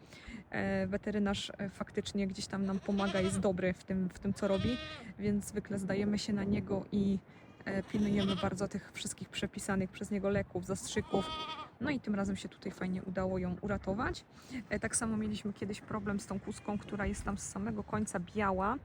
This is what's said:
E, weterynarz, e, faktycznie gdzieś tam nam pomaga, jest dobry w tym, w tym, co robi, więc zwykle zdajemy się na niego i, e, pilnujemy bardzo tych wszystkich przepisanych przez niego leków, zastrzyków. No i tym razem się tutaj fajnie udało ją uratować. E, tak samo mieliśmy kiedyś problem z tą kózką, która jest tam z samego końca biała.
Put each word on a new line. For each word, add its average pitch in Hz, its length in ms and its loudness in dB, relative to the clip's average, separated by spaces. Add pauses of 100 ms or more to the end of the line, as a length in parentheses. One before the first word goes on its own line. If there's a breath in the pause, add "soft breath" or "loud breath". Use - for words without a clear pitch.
(500 loud breath)
E, 196 380 2
weterynarz, 202 680 0
e, 202 120 -4
faktycznie 202 580 -2
gdzieś 190 200 -4
tam 196 180 0
nam 190 140 2
pomaga, 196 420 2
jest 190 180 4
dobry 185 340 4
w - 100 -8
tym, 190 260 0
w - 100 -10
tym, 196 140 0
co - 140 0
robi, 196 300 4 (420 loud breath)
więc 202 280 2
zwykle 208 320 -4
zdajemy 202 400 2
się - 140 0
na 202 100 2
niego 196 480 2
i, 196 280 4 (460 loud breath)
e, 196 180 0
pilnujemy 202 520 4
bardzo 196 320 0
tych - 260 -6
wszystkich - 360 -8
przepisanych 190 600 0
przez - 220 -8
niego 196 180 2
leków, 196 360 2
zastrzyków. 196 600 0 (560)
No 262 80 0
i 269 100 0
tym 214 160 -2
razem 196 200 0
się 196 140 -6
tutaj - 220 -8
fajnie 185 320 -4
udało 185 340 0
ją 180 240 0
uratować. 208 640 0 (440 loud breath)
E, 208 100 2
tak 220 160 0
samo 226 220 2
mieliśmy 214 360 0
kiedyś 202 280 -4
problem 208 380 -2
z - 60 -6
tą 196 140 -2
kózką, 208 380 -2
która 202 280 -2
jest 202 180 0
tam 202 140 0
z - 60 -8
samego 208 400 -2
końca 214 360 0
biała. 196 640 2